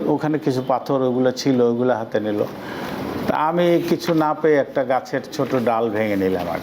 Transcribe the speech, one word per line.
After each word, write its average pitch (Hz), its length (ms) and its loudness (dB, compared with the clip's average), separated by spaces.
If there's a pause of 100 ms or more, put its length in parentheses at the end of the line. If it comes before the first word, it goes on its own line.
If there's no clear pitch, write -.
ওখানে 151 320 0
কিছু 131 280 0
পাথর 131 360 0
ওগুলো 127 280 2
ছিল, 127 300 2
ওগুলো 120 340 4
হাতে 110 260 -2
নিল। 104 240 -2 (800)
তা - 80 0
আমি 170 540 2
কিছু 175 260 0
না 156 200 2
পেয়ে 151 220 4
একটা 135 280 0
গাছের 123 360 -2 (120)
ছোট 127 220 -2 (100)
ডাল 117 260 2
ভেঙে 107 260 0
নিলাম 92 320 0
আর 82 140 -4